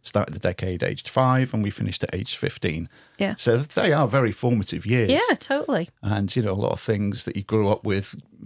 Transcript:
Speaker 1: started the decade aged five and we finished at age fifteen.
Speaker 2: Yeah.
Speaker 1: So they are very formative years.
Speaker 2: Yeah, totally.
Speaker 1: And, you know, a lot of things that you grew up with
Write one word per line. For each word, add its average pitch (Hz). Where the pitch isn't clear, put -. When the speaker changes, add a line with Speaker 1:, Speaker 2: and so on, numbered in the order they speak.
Speaker 1:
started -
the -
decade 92
aged -
five 127
and 107
we 101
finished -
at -
age 98
fifteen. 82
Speaker 2:
Yeah. 196
Speaker 1:
So 117
they 151
are 147
very 117
formative 104
years. 113
Speaker 2:
Yeah, 415
totally. 269
Speaker 1:
And, 101
you 123
know, 101
a -
lot 98
of -
things 101
that -
you 98
grew 107
up 104
with 101